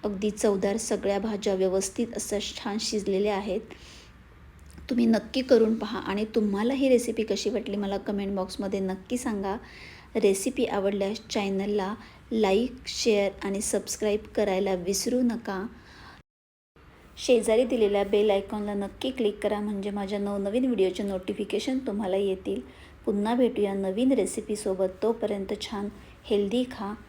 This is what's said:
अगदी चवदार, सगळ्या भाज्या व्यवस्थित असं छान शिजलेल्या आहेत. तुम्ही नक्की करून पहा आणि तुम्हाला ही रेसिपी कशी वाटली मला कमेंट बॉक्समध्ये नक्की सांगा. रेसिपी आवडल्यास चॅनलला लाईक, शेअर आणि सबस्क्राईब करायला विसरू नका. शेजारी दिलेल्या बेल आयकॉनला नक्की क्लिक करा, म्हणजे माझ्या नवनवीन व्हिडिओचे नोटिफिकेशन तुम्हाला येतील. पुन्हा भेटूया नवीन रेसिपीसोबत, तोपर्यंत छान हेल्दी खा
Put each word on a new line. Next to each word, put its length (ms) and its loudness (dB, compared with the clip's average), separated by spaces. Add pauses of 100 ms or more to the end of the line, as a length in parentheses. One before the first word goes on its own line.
अगदी 260 -2
चवदार, 480 2
सगळ्या 420 0
भाज्या 340 0
व्यवस्थित 640 0
असं 220 -2
छान 400 -6
शिजलेल्या 560 0
आहेत. 260 -2 (1300)
तुम्ही 160 4
नक्की 360 2
करून 340 6
पहा 240 -6
आणि 260 -2 (100)
तुम्हाला 380 2
ही 160 2
रेसिपी 340 4
कशी 260 0
वाटली 280 -2
मला 200 -2
कमेंट 380 -2
बॉक्समध्ये 440 -4
नक्की 380 -4
सांगा. 380 -2 (600)
रेसिपी 500 2
आवडल्यास 640 0
चॅनलला 640 -2 (380)
लाईक, 440 2 (120)
शेअर 440 2 (140)
आणि 160 -2
सबस्क्राईब 580 -2 (160)
करायला 400 2
विसरू 460 0
नका. 440 -2 (1500)
शेजारी 480 4
दिलेल्या 380 2
बेल 260 4
आयकॉनला 440 0
नक्की 380 -4
क्लिक 320 0
करा, 160 0
म्हणजे 300 -4
माझ्या 300 -4
नवनवीन 460 0
व्हिडिओचे 380 2
नोटिफिकेशन 760 -4 (100)
तुम्हाला 300 -2
येतील. 440 -2 (440)
पुन्हा 300 2
भेटूया 380 2
नवीन 380 2
रेसिपीसोबत, 920 0
तोपर्यंत 580 0
छान 260 -6 (360)
हेल्दी 480 2
खा 220 -8 (160)